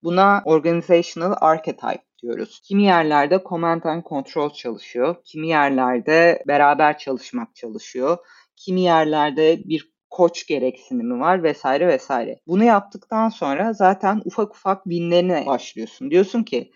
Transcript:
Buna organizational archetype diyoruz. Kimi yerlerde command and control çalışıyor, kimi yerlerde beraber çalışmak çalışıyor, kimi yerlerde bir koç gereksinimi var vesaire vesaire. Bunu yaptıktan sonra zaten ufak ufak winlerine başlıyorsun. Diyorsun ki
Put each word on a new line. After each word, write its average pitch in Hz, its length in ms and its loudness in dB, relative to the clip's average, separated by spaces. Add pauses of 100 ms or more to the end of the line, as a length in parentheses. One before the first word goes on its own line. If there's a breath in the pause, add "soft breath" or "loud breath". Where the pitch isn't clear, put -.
Buna 196 420 2
organizational 170 960 2
archetype - 600 -2 (200)
diyoruz. - 420 -10
Kimi 196 180 0
yerlerde 160 680 2
command 165 360 -2
and 165 240 -4
control 147 420 -4
çalışıyor, 123 760 -6
kimi 156 240 -10
yerlerde 143 1000 2
beraber 147 520 2
çalışmak 123 580 -10
çalışıyor, 127 600 -6 (400 soft breath)
kimi 185 240 -6
yerlerde 156 840 2
bir - 340 -8 (120)
koç - 360 0
gereksinimi 127 760 -4
var 175 220 0
vesaire 147 460 0
vesaire. 131 580 -4
Bunu 190 180 0
yaptıktan 220 640 0
sonra 180 440 -4
zaten 196 520 0
ufak 208 300 -6
ufak 196 300 -4
winlerine 170 600 0
başlıyorsun. 131 640 -6
Diyorsun 196 320 2
ki 127 340 -6